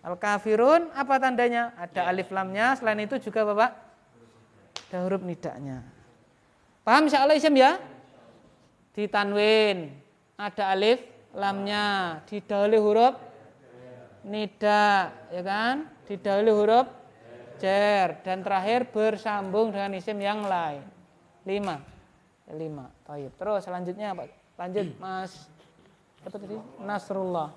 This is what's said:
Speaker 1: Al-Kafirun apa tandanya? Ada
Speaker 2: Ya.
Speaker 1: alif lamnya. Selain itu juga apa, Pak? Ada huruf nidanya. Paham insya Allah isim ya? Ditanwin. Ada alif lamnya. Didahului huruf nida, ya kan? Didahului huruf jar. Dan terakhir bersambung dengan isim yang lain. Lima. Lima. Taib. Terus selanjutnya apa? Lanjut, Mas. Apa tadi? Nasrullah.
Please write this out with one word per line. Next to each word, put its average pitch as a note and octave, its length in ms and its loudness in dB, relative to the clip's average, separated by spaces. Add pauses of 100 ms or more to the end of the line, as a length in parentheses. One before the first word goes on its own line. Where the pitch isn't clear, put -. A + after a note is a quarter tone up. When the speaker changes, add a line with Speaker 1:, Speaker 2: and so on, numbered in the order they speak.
Speaker 1:
Al-Kafirun G#3+ 800 2 (160)
apa C4+ 240 0
tandanya? A#3+ 560 0
Ada F3 300 -4
Speaker 2:
Ya. - 20 0
Speaker 1:
alif F#3 240 -4
lamnya. G3 460 0
Selain A3 240 -2
itu G#3+ 180 -4
juga G#3+ 240 -2
apa, G#3 80 -2
Pak? A3 180 2 (1160)
Ada F#3 160 -10
huruf F#3 180 -4
nidanya. C#3+ 640 -12 (960)
Paham C#4 300 4
insya C#4 100 4
Allah D4+ 160 6
isim D4+ 160 4
ya? C#4 240 8 (1200)
Ditanwin. G3+ 960 2 (460)
Ada G3 340 -4
alif A3 320 2 (300)
lamnya. G3 880 -2
Didahului G#3 560 0
huruf A3 340 4 (1120)
nida, G#3 880 0 (160)
ya F3+ 100 -8
kan? A3+ 460 -4 (160)
Didahului G3+ 480 0
huruf A3 360 4 (760)
jar. G3 640 2
Dan F#3 160 -4
terakhir G3+ 480 0
bersambung G#3+ 800 -2
dengan G3 240 -6
isim G3+ 240 -8
yang G#3 240 -2
lain. E3 400 -4 (640)
Lima. F#3+ 320 -4 (720)
Lima. D#3 400 -12 (160)
Taib. C#3+ 320 -14
Terus G3+ 240 -4
selanjutnya F3+ 480 -8
apa? F3 160 -12 (320)
Lanjut, F3+ 280 -6 (120)
Mas. F#3 480 -12 (800)
Apa F#3+ 80 -16
tadi? G3+ 240 -12 (240)
Nasrullah. F#3+ 720 -6